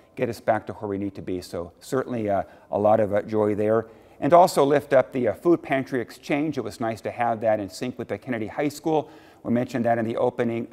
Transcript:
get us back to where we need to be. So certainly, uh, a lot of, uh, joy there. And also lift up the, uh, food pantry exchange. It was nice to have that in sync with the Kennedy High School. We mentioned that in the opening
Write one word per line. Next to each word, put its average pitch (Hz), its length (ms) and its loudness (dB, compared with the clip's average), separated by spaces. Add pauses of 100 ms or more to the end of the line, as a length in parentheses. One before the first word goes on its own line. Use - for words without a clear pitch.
(160)
get 120 140 -2
us 113 100 -8
back 107 280 0
to 110 60 -8
where 104 160 -8
we 98 80 -4
need 98 180 -6
to 92 60 -14
be. 90 200 -6
So 90 380 -10
certainly, 120 500 -4
uh, 95 140 0 (280)
a - 60 0
lot 104 220 4
of, 101 140 0
uh, 104 80 2
joy 107 340 0
there. 107 320 2 (340)
And 143 120 2
also 175 320 6
lift 143 260 0
up 131 220 4
the, 123 160 0
uh, 98 40 2
food 170 280 2
pantry 135 400 -2
exchange. 151 560 -4
It 123 40 -2
was 107 200 -8
nice 113 200 -4
to 107 100 -6
have 117 280 -2
that 107 220 2
in 95 80 -8
sync - 280 -8
with 113 120 -8
the 101 80 -4
Kennedy 110 300 -6
High 147 200 -2
School. 151 420 -2 (340)
We 113 100 -2
mentioned 123 320 0
that 117 120 2
in 117 60 -2
the 113 140 -4
opening 117 560 -2